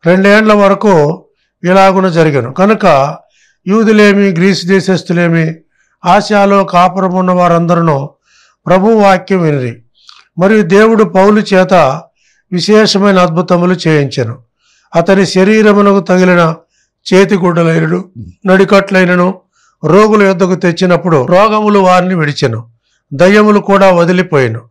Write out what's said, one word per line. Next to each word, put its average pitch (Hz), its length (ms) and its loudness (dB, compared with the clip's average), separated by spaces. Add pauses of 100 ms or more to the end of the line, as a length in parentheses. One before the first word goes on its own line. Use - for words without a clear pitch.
రెండేండ్ల 202 480 2
వరకు 196 720 0 (380)
ఇలాగున 190 460 2
జరిగెను. 143 440 -2
కనుక 170 640 0 (500)
యూదులేమి, 208 640 2
గ్రీసు 170 380 -2
దేశస్థులేమి, 175 880 -2 (500)
ఆసియాలో 202 580 0
కాపురం 180 500 -2
ఉన్న 185 180 -2
వారందరూ 170 800 -2 (560)
ప్రభు 185 240 0
వాక్యం 196 520 0
వినిరి. 131 400 -4 (580)
మరియు 208 220 2
దేవుడు 214 420 2
పౌలు 190 360 0
చేత 185 340 0 (760)
విశేషమైన 202 680 0
అద్భుతములు 175 540 -2 (140)
చేయించెను. 135 520 -4 (560)
అతని 185 300 0
శరీరమునకు 202 760 2
తగిలిన 180 560 0 (580)
చేతిగుడ్డలైనను, 175 960 0 (360)
నడికట్లైనను 190 960 0 (440)
రోగుల 208 380 2
యొద్దకు 190 320 0
తెచ్చినప్పుడు 170 680 -2
రోగములు 208 540 0
వారిని 185 360 0
విడిచెను, 143 540 -4 (440)
దయ్యములు 208 460 2
కూడా 196 320 2
వదిలిపోయెను. 170 800 -2